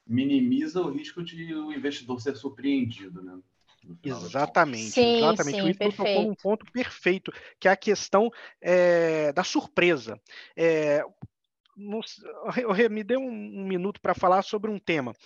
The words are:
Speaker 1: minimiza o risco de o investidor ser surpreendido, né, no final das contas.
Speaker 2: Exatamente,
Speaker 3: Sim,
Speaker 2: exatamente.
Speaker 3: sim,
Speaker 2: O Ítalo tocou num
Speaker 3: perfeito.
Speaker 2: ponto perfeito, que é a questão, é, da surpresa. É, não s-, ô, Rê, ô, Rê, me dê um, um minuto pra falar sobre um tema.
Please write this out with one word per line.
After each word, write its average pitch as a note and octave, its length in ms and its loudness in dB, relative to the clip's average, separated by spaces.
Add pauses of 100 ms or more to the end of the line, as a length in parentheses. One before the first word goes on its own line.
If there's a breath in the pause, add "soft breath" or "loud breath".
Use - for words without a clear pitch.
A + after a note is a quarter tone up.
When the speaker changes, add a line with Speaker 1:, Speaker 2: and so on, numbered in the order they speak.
Speaker 1:
minimiza C#3 720 2
o D3+ 100 -2
risco D3 320 -8
de E3 320 -10
o D3+ 180 -8
investidor B2+ 480 -6
ser C3+ 160 -4
surpreendido, A#2 880 -4
né, F#2 160 -16 (460)
no - 120 -18
final B2 240 -10
das - 140 -12
contas. D3 300 4
Speaker 2:
Exatamente, A#2 400 2
Speaker 3:
Sim, A3+ 320 4
Speaker 2:
exatamente. F#3 280 -2
Speaker 3:
sim, - 0 -
Speaker 2:
O - 40 4
Ítalo G#3 240 2
tocou G3+ 300 2
num G#3+ 120 -2
Speaker 3:
perfeito. - 20 -8
Speaker 2:
ponto G#3 360 -2
perfeito, F#3+ 600 -2 (280 loud breath)
que - 80 0
é - 40 8
a F#3+ 40 6
questão, G#3 540 2 (300 loud breath)
é, E3+ 720 4
da F3 100 0
surpresa. D#3 800 0 (360 loud breath)
É, D#3 460 2 (760)
não G3+ 240 -8
s-, - 220 -16 (220)
ô, G#3+ 60 -4
Rê, A#3+ 160 -2
ô, G#3+ 60 0
Rê, A3 160 4
me G#3+ 160 -4
dê A#3 120 0
um, C4 140 -4
um G#3 360 -10
minuto F#3+ 340 -4
pra F#3 140 0
falar F#3 280 4
sobre G#3+ 280 -4
um G3+ 80 -6
tema. C#3 360 -2 (120)